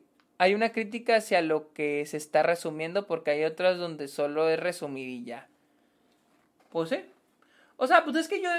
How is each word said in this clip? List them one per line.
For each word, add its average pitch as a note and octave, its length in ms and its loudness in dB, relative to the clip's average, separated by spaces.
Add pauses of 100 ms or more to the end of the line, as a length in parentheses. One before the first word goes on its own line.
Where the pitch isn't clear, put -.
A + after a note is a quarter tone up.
(400)
hay F#3+ 160 6
una A3 160 2
crítica A3+ 460 0
hacia G#3 240 2
lo D#3 320 0
que D3 340 -2
se D#3 100 -6
está D3+ 240 2
resumiendo, E3 640 -2
porque D#3+ 260 -2
hay D3 120 0
otras F3+ 340 2
donde D#3+ 300 -6
solo D3 420 0
es D#3+ 100 2
resumir D3+ 480 -6
y B2 160 -10
ya. A#2 240 -14 (1200)
Pues E3 180 -4
sí. F4 160 -4 (720)
O B3+ 80 0
sea, E4 180 6
pues D4+ 120 -4
es D#4+ 120 -2
que F#4+ 140 -4
yo, F4+ 180 -2